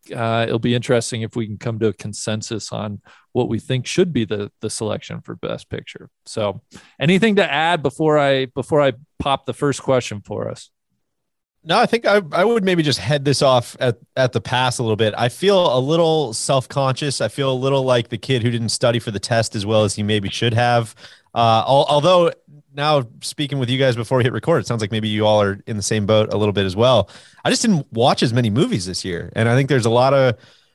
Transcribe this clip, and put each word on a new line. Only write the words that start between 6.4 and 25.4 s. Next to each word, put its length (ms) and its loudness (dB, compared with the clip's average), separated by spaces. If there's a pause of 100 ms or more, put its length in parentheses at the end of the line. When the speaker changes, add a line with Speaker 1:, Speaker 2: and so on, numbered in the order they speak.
Speaker 1:
anything 360 4
to 160 2
add 320 0
before 340 2
I, 280 2
before 360 0
I 120 2 (260)
pop 260 -2
the 80 -6
first 280 -2
question 400 -2
for 280 -8
us? 200 -14 (920)
Speaker 2:
No, 160 2
I 80 4
think 180 -2
I, 160 4 (100)
I 140 2
would 180 2
maybe 200 2
just 160 0
head 260 -2
this 160 2
off 380 2
at, 180 0 (180)
at 160 2
the 100 -2
pass 360 -2
a 60 -4
little 120 0
bit. 220 0
I 120 0
feel 460 2
a 40 2
little 540 0
self-conscious. 880 -2
I 60 0
feel 240 -2
a 60 -2
little 240 0
like 280 0
the 100 -6
kid 240 -2
who 80 0
didn't 180 -4
study 300 0
for 100 -6
the 100 -6
test 360 -2
as 100 -4
well 180 2
as 120 0
he 80 -4
maybe 260 -2
should 240 -2
have. 400 0 (400)
Uh, 340 2
al-, 220 4
although 420 4 (400)
now 320 0 (180)
speaking 360 -6
with 120 -2
you 100 0
guys 160 2
before 240 -2
we 40 2
hit 80 2
record, 280 0
it 80 -4
sounds 140 -4
like 100 -4
maybe 160 -2
you 180 0
all 160 6